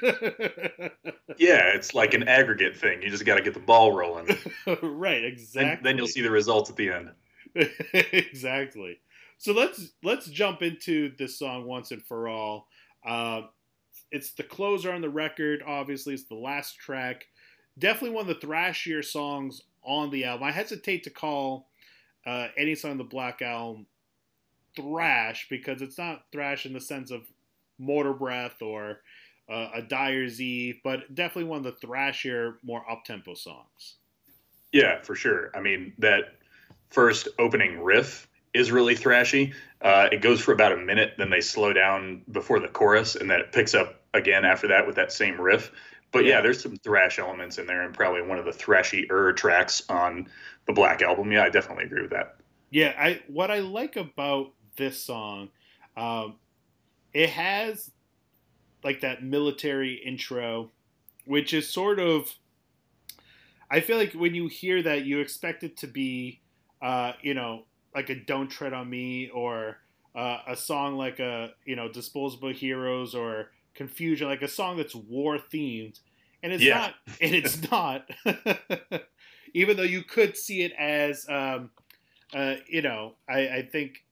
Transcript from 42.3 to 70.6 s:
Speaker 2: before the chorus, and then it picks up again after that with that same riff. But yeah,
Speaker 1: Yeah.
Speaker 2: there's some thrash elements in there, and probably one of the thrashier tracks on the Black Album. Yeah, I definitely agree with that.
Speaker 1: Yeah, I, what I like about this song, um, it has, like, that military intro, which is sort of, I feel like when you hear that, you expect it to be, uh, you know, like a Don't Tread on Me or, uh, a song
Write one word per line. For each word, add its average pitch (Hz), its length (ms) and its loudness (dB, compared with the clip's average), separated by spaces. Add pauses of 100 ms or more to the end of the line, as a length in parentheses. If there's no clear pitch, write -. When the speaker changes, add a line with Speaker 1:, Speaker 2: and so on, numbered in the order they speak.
Speaker 2:
before 104 280 2
the - 100 -6
chorus, 110 460 6
and 95 140 -4
then 90 100 4
it - 120 -6
picks - 240 2
up - 260 2 (140)
again 98 300 4
after 95 240 4
that 95 180 6
with 95 80 -2
that 95 160 2
same 95 280 -2
riff. 95 320 4 (400)
But 117 140 6
yeah, 127 120 8
Speaker 1:
Yeah. 104 40 6
Speaker 2:
there's 123 220 2
some 104 140 -10
thrash 95 420 4
elements 92 400 -6
in 87 80 -8
there, 90 160 -2
and 90 100 -6
probably 90 300 2
one 90 160 -4
of 85 60 -4
the 85 60 -4
thrashier 92 840 4
tracks 90 520 2
on 87 380 0 (380)
the 107 80 0
Black 101 300 6
Album. 95 280 2
Yeah, 104 120 6
I 90 80 6
definitely - 320 0
agree 98 180 -4
with - 100 -6
that. - 260 -6 (340)
Speaker 1:
Yeah, 147 260 4
I, 160 300 0
what 175 240 -2
I 208 80 0
like 202 360 -6
about 143 580 -4 (220)
this 135 280 -4
song, 104 460 -10 (460)
um, 113 420 -6 (760)
it 156 160 4
has, 202 600 -4 (920)
like, 139 180 -2
that 131 220 -4
military 139 720 -2
intro, 120 760 -8 (540)
which 139 280 0
is 156 140 0
sort 196 320 0
of, 160 340 2 (1400)
I 143 100 4
feel 226 180 0
like 214 160 2
when 170 220 0
you 170 120 -4
hear 185 360 -2
that, 147 220 0
you 139 140 -2
expect 147 440 -6
it 160 140 -12
to - 100 -12
be, 127 540 -8 (400)
uh, 123 400 -2
you 143 120 -4
know, 117 300 -6 (300)
like 139 160 -6
a 135 60 -4
Don't 135 340 -6
Tread 135 240 -8
on 127 160 -10
Me 127 400 -8
or, 117 480 -6 (360)
uh, 120 340 -6
a 123 80 -6
song 139 420 -4